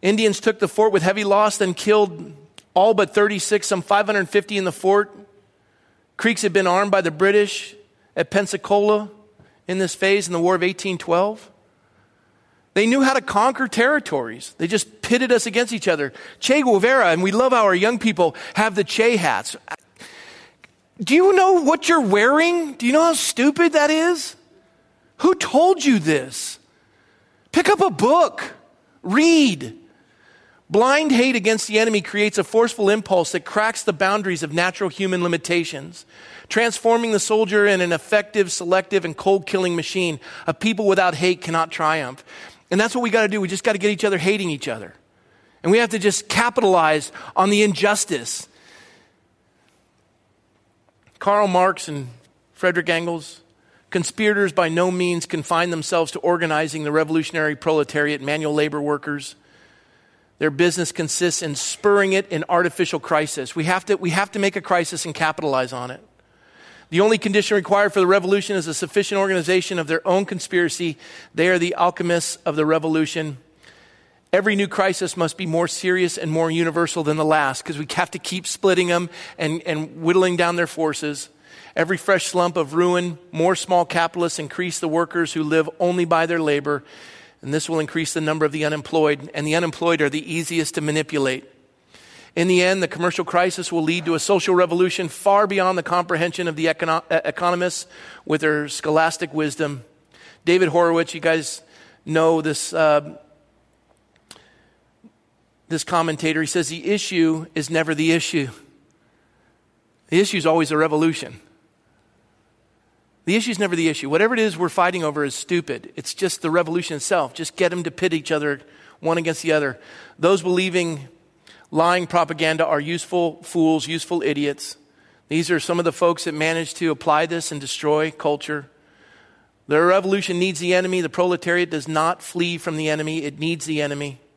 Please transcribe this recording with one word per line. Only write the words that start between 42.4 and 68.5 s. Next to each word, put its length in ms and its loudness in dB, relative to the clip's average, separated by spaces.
And 100 2
that's 140 2
what 80 -2
we 80 0
gotta 180 2
do. 140 -2
We 60 -2
just 160 -6
gotta 160 0
get 100 2
each 140 -4
other 160 0
hating 320 0
each 160 -8
other. 260 -10
And 80 2
we 80 6
have 100 0
to 80 -4
just 320 0
capitalize 840 2
on 140 4
the 140 4
injustice. 840 -2
Karl 300 2
Marx 400 2
and 220 -8
Frederick 360 -2
Engels, 520 -4
conspirators 640 0
by 160 2
no 220 0
means 340 -2
confine 460 -2
themselves 400 -2
to 80 -8
organizing 640 0
the 80 -4
revolutionary 640 0
proletariat, 680 0
manual 320 -2
labor 260 0
workers. 560 -6
Their 140 0
business 420 0
consists 480 -2
in 140 -6
spurring 580 0
it 160 0
in 180 -4
artificial 540 -2
crisis. 560 -2
We 80 -2
have 220 0
to, 100 2
we 140 -2
have 200 -2
to 80 -6
make 160 0
a 60 -6
crisis 420 -2
and 100 -8
capitalize 600 -2
on 180 -10
it. 80 -14
The 100 2
only 160 4
condition 380 0
required 360 2
for 80 0
the 80 4
revolution 480 2